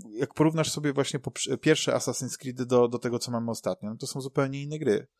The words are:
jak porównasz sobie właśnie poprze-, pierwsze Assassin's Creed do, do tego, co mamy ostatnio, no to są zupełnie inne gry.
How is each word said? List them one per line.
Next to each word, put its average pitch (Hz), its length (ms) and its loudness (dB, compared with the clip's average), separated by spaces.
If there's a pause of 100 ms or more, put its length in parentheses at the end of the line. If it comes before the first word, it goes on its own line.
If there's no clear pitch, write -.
(120)
jak 120 220 -4
porównasz 160 360 4
sobie 147 220 -2
właśnie 135 280 0
poprze-, - 380 -4
pierwsze 151 340 4
Assassin's 120 460 -2
Creed 127 240 -8
do, 123 260 6
do 120 100 -2
tego, 120 200 -2
co 123 120 -6
mamy 117 200 -2
ostatnio, 107 400 -4
no 113 60 -10
to - 100 -10
są 139 140 -8
zupełnie 135 420 -2
inne 147 160 -8
gry. 127 280 2 (140)